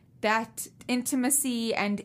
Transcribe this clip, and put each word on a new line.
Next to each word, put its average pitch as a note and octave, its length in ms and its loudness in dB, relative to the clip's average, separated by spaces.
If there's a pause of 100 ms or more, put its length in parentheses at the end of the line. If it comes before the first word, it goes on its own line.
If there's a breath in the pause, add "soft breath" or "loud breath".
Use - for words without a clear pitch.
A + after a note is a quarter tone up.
(220 soft breath)
that A3 460 0 (200)
intimacy B3 880 0
and G3+ 320 0